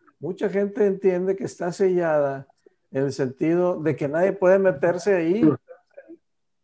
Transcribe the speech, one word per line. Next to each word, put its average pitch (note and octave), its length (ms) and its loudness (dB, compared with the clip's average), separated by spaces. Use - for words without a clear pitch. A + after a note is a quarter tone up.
mucha F#3 280 -6
gente G3+ 380 0
entiende F#3 480 0
que G3 80 -8
está - 300 -6
sellada D#3 720 0
en C3+ 140 -2
el C3+ 60 -4
sentido D#3+ 720 -2
de D3 140 -2
que D3+ 100 -4
nadie E3+ 260 0
puede F#3+ 280 4
meterse F3+ 520 0
ahí. F3+ 400 2